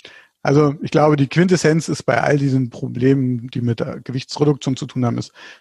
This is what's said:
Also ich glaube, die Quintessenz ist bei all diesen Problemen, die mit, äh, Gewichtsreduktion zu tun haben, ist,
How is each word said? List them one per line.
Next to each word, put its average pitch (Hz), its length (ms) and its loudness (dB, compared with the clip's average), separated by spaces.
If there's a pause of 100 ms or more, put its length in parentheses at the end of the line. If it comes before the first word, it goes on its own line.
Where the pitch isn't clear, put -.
(440)
Also 143 360 2
ich - 120 -8
glaube, 151 240 4
die 139 100 2
Quintessenz 165 640 2
ist - 160 -6
bei - 160 2
all 143 180 2
diesen 131 320 0
Problemen, 127 800 0
die - 120 -8
mit, 120 200 -2
äh, - 240 -6
Gewichtsreduktion 135 720 -2
zu 147 100 -10
tun 127 180 -4
haben, 117 140 -2
ist, - 140 -10 (280)